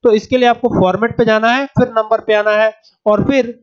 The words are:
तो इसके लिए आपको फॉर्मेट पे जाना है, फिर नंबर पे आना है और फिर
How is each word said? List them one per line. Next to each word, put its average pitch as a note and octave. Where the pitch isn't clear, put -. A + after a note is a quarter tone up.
तो A#3
इसके G#3+
लिए A#3+
आपको A#3
फॉर्मेट F#3
पे A#3
जाना A3
है, C#4
फिर B3
नंबर A3
पे G#3+
आना G#3
है A3
और G#3
फिर A#3+